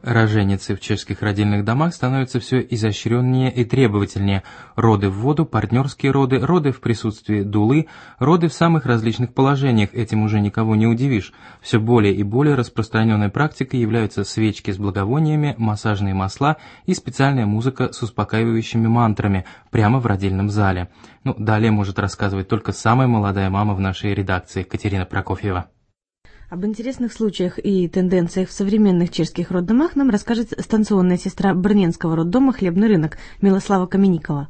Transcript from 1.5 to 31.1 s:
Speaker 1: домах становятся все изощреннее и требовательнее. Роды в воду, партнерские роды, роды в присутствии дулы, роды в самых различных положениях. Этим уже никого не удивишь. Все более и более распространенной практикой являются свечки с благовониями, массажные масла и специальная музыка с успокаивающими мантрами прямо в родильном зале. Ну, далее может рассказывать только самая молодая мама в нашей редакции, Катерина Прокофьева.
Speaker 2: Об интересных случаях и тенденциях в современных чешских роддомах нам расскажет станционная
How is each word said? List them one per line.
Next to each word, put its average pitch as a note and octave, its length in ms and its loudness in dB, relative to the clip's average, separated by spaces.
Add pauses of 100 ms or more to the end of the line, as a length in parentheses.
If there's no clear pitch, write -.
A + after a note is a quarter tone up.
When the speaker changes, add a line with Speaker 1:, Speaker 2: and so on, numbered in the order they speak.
Speaker 1:
домах D3 280 0
становятся B2+ 460 -2
все B2+ 220 -2
изощреннее B2 880 0
и B2 140 0
требовательнее. G2+ 760 0 (340)
Роды G#2 320 2
в F#2+ 60 -4
воду, D3 300 0
партнерские C3 680 -2
роды, C3 260 2
роды C#3+ 320 0
в - 80 -8
присутствии G#2+ 640 -2
дулы, G#2+ 460 2 (300)
роды E3 300 2
в D3 60 -2
самых E3 320 2
различных A#2 480 0
положениях. C3+ 600 2
Этим G#2+ 300 -2
уже G#2+ 160 2
никого A2 360 0
не A2 120 4
удивишь. A#2 460 0 (280)
Все A2+ 200 0
более G#2+ 320 4
и G2 100 -2
более C3+ 320 2
распространенной A2 760 0
практикой B2+ 520 -2
являются G#2+ 420 -2
свечки G#2+ 480 -2
с F#2 60 -6
благовониями, C3 800 0
массажные G#2+ 560 -2
масла G2 420 -2 (300)
и F#3 80 0
специальная C3+ 520 0
музыка A#2 460 -2
с - 100 -10
успокаивающими A2+ 840 -2
мантрами G#2+ 560 2 (280)
прямо A2 280 2
в A#2+ 60 -4
родильном G2 440 0
зале. F#2+ 380 0 (380)
Ну, C3+ 120 -2
далее G#2+ 340 2
может G2+ 280 0
рассказывать G2 480 -4
только G#2+ 240 -4
самая B2 360 2
молодая G2+ 420 0
мама G2+ 240 0
в F#2+ 80 -4
нашей G2 320 -4
редакции, F#2+ 500 -4
Катерина F#2+ 420 -4
Прокофьева. F#2+ 600 -6 (840)
Speaker 2:
Об F3+ 140 -10
интересных A3+ 480 -6
случаях F#3 480 -4
и F#3 300 0
тенденциях F#3 580 0
в - 60 -18
современных G3 580 2
чешских E3 400 -4
роддомах G#3+ 460 0
нам C#4 120 2
расскажет A3 380 -2 (100)
станционная F#3+ 600 2